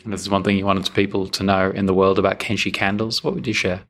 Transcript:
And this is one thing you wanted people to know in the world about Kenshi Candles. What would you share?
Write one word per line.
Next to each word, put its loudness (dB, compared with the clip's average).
And -10
this -6
is -6
one 2
thing 2
you -2
wanted 0
people 0
to -6
know 2
in -2
the 4
world 4
about 2
Kenshi -2
Candles. -2
What -2
would -8
you -2
share? -2